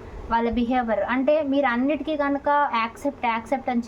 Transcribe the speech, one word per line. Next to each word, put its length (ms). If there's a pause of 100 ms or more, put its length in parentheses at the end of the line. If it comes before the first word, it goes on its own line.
(320)
వాళ్ళ 200
బిహేవియర్. 580
అంటే 340
మీరు 220
అన్నిటికీ 520
కనుక 580
యాక్సెప్ట్, 500
యాక్సెప్ట్ 440
అని 180